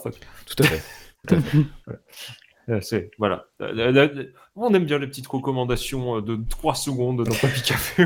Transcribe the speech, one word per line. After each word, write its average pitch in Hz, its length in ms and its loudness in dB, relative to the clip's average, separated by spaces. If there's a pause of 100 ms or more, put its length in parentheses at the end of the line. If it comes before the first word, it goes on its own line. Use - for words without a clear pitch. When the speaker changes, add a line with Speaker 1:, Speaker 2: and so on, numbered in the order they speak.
Speaker 1:
Fox. - 160 -10 (280)
Speaker 2:
Tout - 180 2
à 151 40 8
fait. 80 140 0 (220)
Speaker 1:
<laughs> - 240 -20
Speaker 2:
Tout - 80 6
à 165 60 4
fait. - 160 2 (280)
Speaker 1:
Voilà. - 140 -12 (680)
Euh, 113 140 0
c'est, 98 380 -4
voilà. 101 260 0 (160)
Euh, 101 160 -6
euh, 123 160 2 (220)
euh, 135 80 -8 (320)
on 220 180 0
aime 185 120 4
bien 147 120 0
les 139 80 -4
petites 131 220 -12
recommandations, 127 880 -2
euh, 110 60 -4
de 110 160 -4 (100)
trois 156 240 0
secondes 127 500 -2
dans 110 120 0
Papy 131 260 0
Café - 440 0